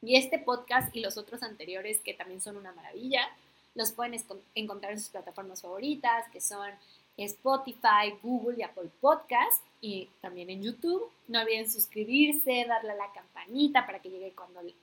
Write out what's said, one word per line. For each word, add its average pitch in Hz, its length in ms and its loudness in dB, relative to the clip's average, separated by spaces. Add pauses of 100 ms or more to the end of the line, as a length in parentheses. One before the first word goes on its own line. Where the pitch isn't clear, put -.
Y 240 140 4
este 262 220 4
podcast 247 560 0
y 233 60 -6
los 196 160 -4
otros 214 260 -12
anteriores, 208 580 -6
que 202 120 -10
también 185 300 -10
son 208 160 -10
una 190 140 -18
maravilla, 240 540 -2 (480)
los 220 180 -2
pueden 240 220 -4
escon-, 196 260 -10 (140)
encontrar 202 380 -6
en 214 80 -8
sus - 100 -10
plataformas 190 520 -14
favoritas, 233 680 0
que 180 100 -16
son 202 300 -4 (460)
Spotify, 214 1040 2
Google 240 360 -2
y 220 40 -4
Apple 180 280 -10 (100)
Podcast, 302 600 4 (180)
y 196 280 -6 (120)
también 180 300 -12
en 190 120 -8
YouTube. 339 480 -2 (180)
No 233 120 2
olviden 220 300 0
suscribirse, 247 960 2
darle 226 260 0
a 208 40 -6
la 202 160 -6
campanita 247 760 2
para 196 140 -10
que 185 100 -14
llegue 185 220 -12
cuando 180 280 -18 (220)